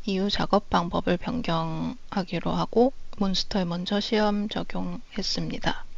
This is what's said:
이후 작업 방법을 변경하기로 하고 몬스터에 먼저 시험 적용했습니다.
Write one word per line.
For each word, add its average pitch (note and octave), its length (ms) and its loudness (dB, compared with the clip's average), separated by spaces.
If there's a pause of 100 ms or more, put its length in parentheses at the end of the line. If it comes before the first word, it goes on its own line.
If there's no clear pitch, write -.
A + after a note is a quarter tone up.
이후 G3 260 0
작업 - 400 2
방법을 F3 460 2
변경하기로 E3 1400 -2
하고 A3+ 400 4 (240)
몬스터에 F#3+ 480 0
먼저 F3+ 340 -2
시험 G#3 500 2
적용했습니다. F3 1400 -2 (140)